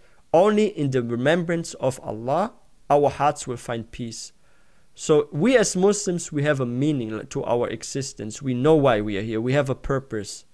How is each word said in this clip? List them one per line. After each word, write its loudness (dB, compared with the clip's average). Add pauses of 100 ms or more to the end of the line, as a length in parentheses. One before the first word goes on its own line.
(340)
only 4
in -2
the 0
remembrance -2
of -4
Allah, -4 (340)
our 4
hearts 0
will -6
find -8
peace. -12 (640)
So 4
we 4
as 0
Muslims, 0
we -2
have 2
a -2
meaning -2
to -6
our 0
existence. -8
We -4
know 4
why 4
we -4
are -2
here. -2
We -2
have 2
a -2
purpose. -6